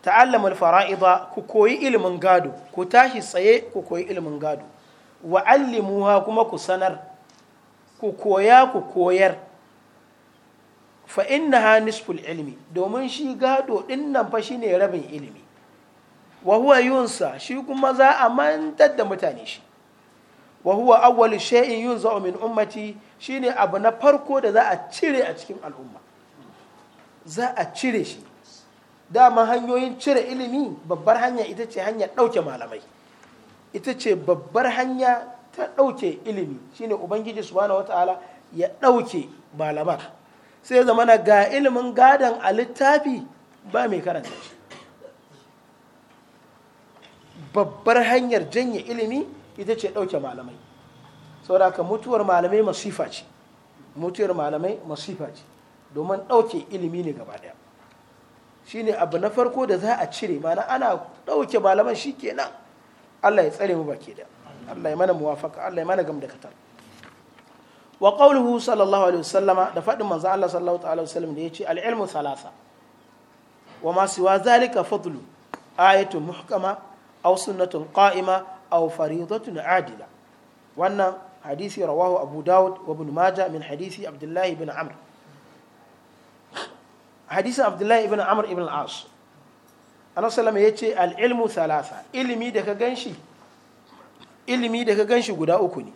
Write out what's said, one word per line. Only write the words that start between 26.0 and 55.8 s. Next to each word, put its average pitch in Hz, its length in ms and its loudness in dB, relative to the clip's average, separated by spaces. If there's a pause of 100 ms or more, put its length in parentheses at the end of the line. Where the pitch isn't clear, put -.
Za 233 300 -4
a 180 160 -2
cire 226 320 -2
shi. - 220 -12 (840)
Dama 233 380 6
hanyoyin 247 560 -2
cire 277 240 2
ilimi, 254 480 -4 (160)
babbar 214 320 2
hanya 247 240 -2
ita 220 240 -8
ce 185 100 -10
hanyar 208 380 -4
ɗauke 233 240 2
malamai. 127 400 -10 (920)
Ita 247 200 -6
ce 247 220 0
babbar 175 580 0
hanya 254 480 0 (340)
ta 311 220 -6
ɗauke 220 480 0
ilimi. 190 320 -6 (160)
Shine 226 240 -6
Ubangiji 214 460 -6
Subhanahu 190 420 0
Wata'ala 180 320 0 (380)
ya 170 140 -2 (120)
ɗauke 233 480 2 (260)
malaman. 151 440 -4 (640)
Sai 247 200 4
zama 233 220 4
na 226 120 8
ga 202 360 6
ilimin 247 400 0
gadon 254 480 6
a 190 100 0
littafi 269 720 0 (500)
ba 240 160 0
mai 185 140 -2
karanta 165 280 -6
shi. - 260 -20 (3000)
Babbar 226 500 2
hanyar 233 460 0
janye 240 300 -2
ilimi 233 480 -6 (300)
ita 202 200 -4
ce 208 160 -6
ɗauke 190 260 -4
malamai. 131 360 -12 (880)
Saboda 185 200 4
haka 190 180 0
mutuwar 214 420 -2
malamai 185 380 2
masifa - 480 -4
ce. - 120 -16 (720)
Mutuwar 180 380 -4
malamai 160 540 -4
masifa 151 420 -12
ce. - 140 -20 (500)